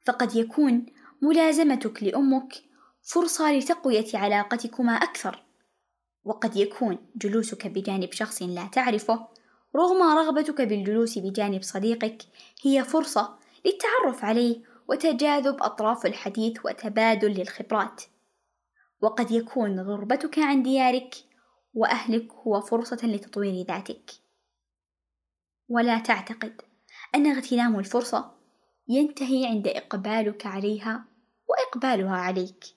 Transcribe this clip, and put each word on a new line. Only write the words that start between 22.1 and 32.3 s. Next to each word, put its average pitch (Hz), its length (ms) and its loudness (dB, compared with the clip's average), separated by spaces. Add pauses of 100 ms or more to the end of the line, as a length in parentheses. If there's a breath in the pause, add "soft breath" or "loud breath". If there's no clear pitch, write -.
هو 208 280 -2
فرصة 233 420 -4
لتطوير 202 640 -4
ذاتك. 190 440 -10 (1600)
ولا 233 300 2
تعتقد 220 640 -4 (520 loud breath)
أن 294 120 4
اغتنام 240 520 2
الفرصة 240 560 -2 (540)
ينتهي 262 580 0
عند 214 220 -2
إقبالك 208 800 -4
عليها 208 580 -4 (440)
وإقبالها 240 680 0
عليك. 185 480 -4 (120)